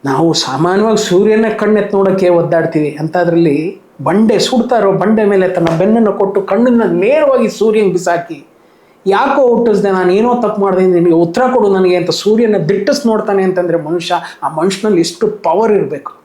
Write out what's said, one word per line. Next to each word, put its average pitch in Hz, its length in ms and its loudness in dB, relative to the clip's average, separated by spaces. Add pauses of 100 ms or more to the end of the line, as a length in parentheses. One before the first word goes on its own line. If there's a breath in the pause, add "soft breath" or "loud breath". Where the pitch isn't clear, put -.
ನಾವು 156 280 0
ಸಾಮಾನ್ಯವಾಗಿ 190 640 0
ಸೂರ್ಯನ 214 480 2 (140)
ಕಣ್ಣೆತ್ 208 360 0
ನೋಡಕ್ಕೆ 190 340 2
ಒದ್ದಾಡ್ತೀವಿ, 160 720 0
ಅಂಥದ್ರಲ್ಲಿ 165 800 0 (220)
ಬಂಡೆ, 202 360 2
ಸುಡ್ತಾ 240 380 0
ಇರೋ 202 160 2
ಬಂಡೆ 214 320 2
ಮೇಲೆ 196 240 2
ತನ್ನ 180 180 -2 (120)
ಬೆನ್ನನ್ನು 214 340 2
ಕೊಟ್ಟು, 196 300 -2
ಕಣ್ಣನ್ನ 233 440 2
ನೇರವಾಗಿ 240 600 0
ಸೂರ್ಯನ್ 214 440 0
ಬಿಸಾಕಿ, 170 540 -4 (600 soft breath)
"ಯಾಕೋ 247 500 2
ಹುಟ್ಟಿಸ್ದೆ, 202 340 2
ನಾನು 185 220 2
ಏನೋ 233 220 2
ತಪ್ಪು 214 260 -2
ಮಾಡ್ದೆ, 190 260 0
ನಿನಗೆ 175 280 4
ಉತ್ತರ 170 280 0 (120)
ಕೊಡು 208 200 2
ನನಗೆ" 180 220 2
ಅಂತ 175 140 -2
ಸೂರ್ಯನ 214 460 0 (120)
ದಿಟ್ಟಿಸ್ 196 380 -2
ನೋಡ್ತಾನೆ 208 360 0
ಅಂತಂದ್ರೆ 180 400 -2
ಮನುಷ್ಯ, 170 320 -4 (280 loud breath)
ಆ 139 60 -6
ಮನುಷ್ಯನಲ್ಲಿ 185 520 -2
ಎಷ್ಟು 190 260 -4
ಪವರ್ 208 460 -2
ಇರ್ಬೇಕು. 151 400 -4 (120)